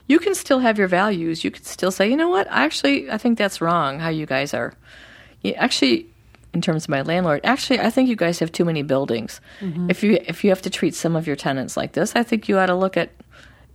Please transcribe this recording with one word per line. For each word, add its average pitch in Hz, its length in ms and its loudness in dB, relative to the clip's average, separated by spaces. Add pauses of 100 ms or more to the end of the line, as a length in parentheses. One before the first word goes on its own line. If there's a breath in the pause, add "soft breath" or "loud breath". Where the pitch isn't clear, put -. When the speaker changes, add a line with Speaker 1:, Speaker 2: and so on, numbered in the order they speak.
Speaker 1:
You 294 100 6
can 381 160 0
still 269 240 2
have 226 180 2
your 202 120 2
values. 175 540 0
You 185 80 -2
can - 140 -16
still - 260 -2
say, 196 200 2
"You 277 80 2
know 330 100 2
what? 381 220 0
Actually, 277 600 0
I 220 60 -4
think 233 220 0
that's 202 240 -2
wrong 160 380 0
how 165 100 -2
you 156 160 -4
guys 139 260 -2
are." 120 220 -4 (640 loud breath)
Yeah, 190 160 -4
actually, - 500 2 (460)
in 170 80 -2
terms 160 240 0
of - 60 -6
my 139 100 0
landlord, 160 440 0
"Actually, 247 360 0
I 208 80 2
think 262 220 2
you 220 60 0
guys 170 240 0
have 165 120 -4
too 175 140 0
many 160 160 -2
buildings. 131 580 -2 (220 loud breath)
Speaker 2:
Mm-hmm. 175 280 -4
Speaker 1:
If 185 120 0
you, 208 240 4
if - 180 -6
you 208 60 6
have 190 120 2
to 190 80 -6
treat 170 240 -2
some 165 220 -2
of 160 100 -4
your 143 100 -2
tenants 135 380 -4
like - 180 -4
this, 180 220 -2
I 240 80 4
think 226 240 -2
you 196 120 2
ought 190 80 4
to 180 80 2
look 190 240 0
at 170 100 0 (680 loud breath)